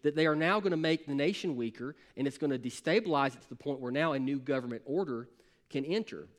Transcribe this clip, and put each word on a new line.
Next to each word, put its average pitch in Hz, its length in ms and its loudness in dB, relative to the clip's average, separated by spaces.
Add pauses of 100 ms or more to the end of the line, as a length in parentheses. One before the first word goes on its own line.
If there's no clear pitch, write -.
that 147 120 2
they 160 120 6
are 151 80 4
now 170 240 4
gonna 185 180 2
make 160 300 2
the 143 80 -2
nation 156 400 0
weaker, 120 400 -6 (200)
and 135 120 -2
it's 135 100 -4
gonna 139 220 0
destabilize 147 760 0
it - 80 -20
to - 80 -20
the 123 60 -14
point 139 240 -6
where 123 120 -6
now 151 220 2
a 135 60 0
new 135 200 -2
government 127 460 -4
order 139 420 -4 (440)
can 139 140 -2
enter. 170 420 -4 (120)